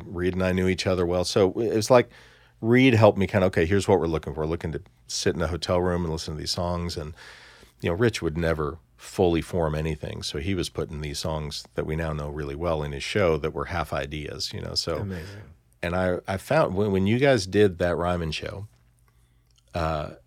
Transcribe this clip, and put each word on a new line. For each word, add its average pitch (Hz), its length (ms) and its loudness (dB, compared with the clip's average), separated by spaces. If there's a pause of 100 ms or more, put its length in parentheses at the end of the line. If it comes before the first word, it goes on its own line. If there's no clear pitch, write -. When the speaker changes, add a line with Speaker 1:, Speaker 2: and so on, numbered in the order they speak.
Speaker 1:
Reed 87 280 -2
and 92 100 0
I 92 100 2
knew 92 140 2
each 95 200 0
other 90 180 2
well. 87 180 0
So 95 360 4
it 107 160 0
was 110 160 2
like, 123 180 8 (520)
Reed 123 320 6
helped 104 240 8
me 95 100 2
kinda, 95 200 2
"Okay, 92 180 2
here's 95 220 0
what 98 120 6
we're 76 80 0
looking 78 280 -4
for. 78 60 -4
We're 78 60 -2
looking 82 240 -4
to 73 100 -8 (260)
sit - 280 -2
in 87 60 -2
a 82 60 0
hotel 87 340 0
room 87 220 0
and 82 100 -4
listen 80 220 -8
to 76 40 -10
these 85 120 -6
songs." 87 440 -4
And, 78 200 -10 (680)
you - 80 -2
know, 85 60 0
Rich 107 260 0
would 82 160 -2
never 78 400 -2 (200)
fully 85 440 2
form 80 320 -2
anything. 78 480 -6
So - 160 -6
he 85 160 -4
was 87 160 -4
putting 76 320 -8
these 73 160 -6
songs 78 560 -6
that 78 140 -4
we 78 80 -2
now 80 180 -4
know 73 160 -6
really 73 240 -8
well 78 300 -2
in 73 80 -6
his 69 120 -8
show 87 340 2
that 76 140 -2
were 71 140 -4
half 82 280 -4
ideas, 71 600 -6
you 92 80 -8
know, 82 140 -8
so. 82 220 -2
Speaker 2:
Amazing. 98 440 -8 (400)
Speaker 1:
And 87 140 -2
I, 90 320 0
I 95 100 -2
found 143 380 0
when, 104 160 0
when 95 160 2
you 110 100 2
guys 127 300 4
did 95 320 4
that 87 180 2
Ryman 85 340 -2
show, - 360 -8 (1040)
uh, 80 380 -2 (160)